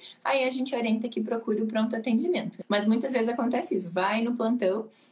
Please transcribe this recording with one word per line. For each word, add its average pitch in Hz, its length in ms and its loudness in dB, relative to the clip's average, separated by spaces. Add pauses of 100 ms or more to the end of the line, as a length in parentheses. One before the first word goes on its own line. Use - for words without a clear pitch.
(240)
aí 269 200 2
a 254 60 2
gente 254 260 -2
orienta 226 340 0
que 214 120 -4
procure 220 400 -2
o 220 60 0
pronto 220 280 0
atendimento. 254 720 0
Mas 208 180 2
muitas 247 260 2
vezes 226 160 2
acontece 247 480 0
isso, 180 160 -4
vai 196 300 0
no 240 140 0
plantão, 220 520 0 (240)